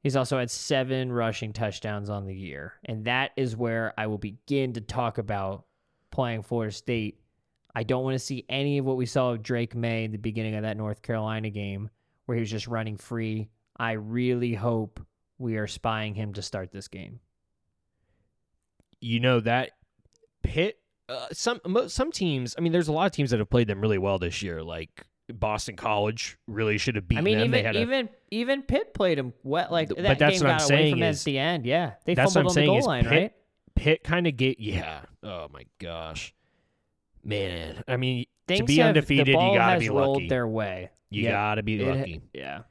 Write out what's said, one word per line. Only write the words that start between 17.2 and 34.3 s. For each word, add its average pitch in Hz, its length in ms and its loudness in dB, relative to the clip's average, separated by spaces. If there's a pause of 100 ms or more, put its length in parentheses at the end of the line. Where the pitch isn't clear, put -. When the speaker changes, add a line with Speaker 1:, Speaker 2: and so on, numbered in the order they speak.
Speaker 2:
You 117 200 0
know 123 200 6
that 117 320 0 (720)
Pitt, 185 360 0 (300)
uh, 123 240 -10
some, - 340 -2
mo-, 196 220 0
some 262 240 0
teams, 135 440 -2
I 165 60 -2
mean, 170 100 2
there's 170 160 2
a 156 40 0
lot 160 140 2
of 190 60 0
teams 139 200 0
that 113 80 2
have 104 100 -2
played 120 180 6
them 98 120 -2
really 107 180 2
well 98 200 2
this 87 240 -2
year, 85 200 -6
like 82 420 -10 (280)
Boston 107 440 -2
College 107 680 -2
really 110 320 2
should 123 160 0
have 98 120 -2
beaten 117 140 -4
Speaker 1:
I - 40 0
mean, 214 140 4
Speaker 2:
them. 226 120 2
They - 100 2
Speaker 1:
even, 208 60 -2
Speaker 2:
had 226 100 0
a 220 60 2
Speaker 1:
even, 247 260 0 (220)
even 254 320 -2
Pitt 285 320 -2
played 175 240 2
him 127 240 -6
well. 151 280 0
Like, 160 200 0
Speaker 2:
Th-, - 100 -4
Speaker 1:
that 185 80 2
Speaker 2:
but - 100 6
that's - 220 6
Speaker 1:
game - 60 6
Speaker 2:
what - 80 6
I'm - 40 2
Speaker 1:
got 143 120 4
away 143 80 8
Speaker 2:
saying 151 160 6
Speaker 1:
from - 80 2
him 165 80 4
Speaker 2:
is 143 100 -2
Speaker 1:
at - 60 -8
the 139 120 0
end. 151 280 0
Yeah, 143 260 2 (140)
they 175 80 2
Speaker 2:
that's 175 200 4
what 160 100 6
Speaker 1:
fumbled - 0 -
Speaker 2:
I'm - 20 4
Speaker 1:
on - 0 -
the - 80 2
Speaker 2:
saying 143 160 6
Speaker 1:
goal 127 80 6
Speaker 2:
is - 80 4
Speaker 1:
line, 127 180 4
Speaker 2:
Pitt, - 80 2
Speaker 1:
right? 175 200 4 (420)
Speaker 2:
Pitt 156 300 2
kinda 170 280 2